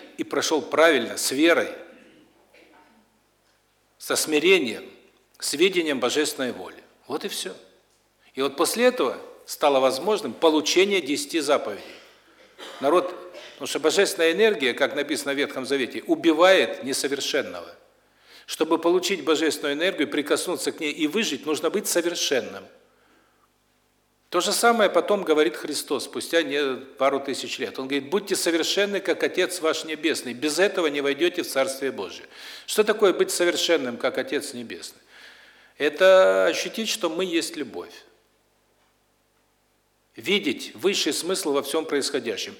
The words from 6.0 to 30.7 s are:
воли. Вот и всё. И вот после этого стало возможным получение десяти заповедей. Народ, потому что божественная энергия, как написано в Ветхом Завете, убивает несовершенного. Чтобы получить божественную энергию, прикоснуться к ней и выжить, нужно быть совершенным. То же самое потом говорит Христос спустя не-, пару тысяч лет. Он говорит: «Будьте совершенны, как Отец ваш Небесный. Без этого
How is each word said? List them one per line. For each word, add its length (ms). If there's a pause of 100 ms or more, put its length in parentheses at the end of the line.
воли. 300 (260)
Вот 160
и 40
всё. 240 (840)
И 80
вот 140
после 300
этого 320 (280)
стало 340
возможным 520
получение 680
десяти 400
заповедей. 440 (960)
Народ, 340 (380)
потому 140
что 140
божественная 520
энергия, 420
как 200
написано 400
в 20
Ветхом 300
Завете, 400
убивает 800
несовершенного. 840 (800)
Чтобы 320
получить 460
божественную 500
энергию, 320
прикоснуться 640
к 80
ней 140
и 160
выжить, 380
нужно 220
быть 200
совершенным. 760 (1600)
То 120
же 120
самое 360
потом 360
говорит 320
Христос 480
спустя 400
не-, 320 (220)
пару 200
тысяч 400
лет. 220
Он 80
говорит: 200
«Будьте 280
совершенны, 640
как 240
Отец 360
ваш 240
Небесный. 500
Без 260
этого 260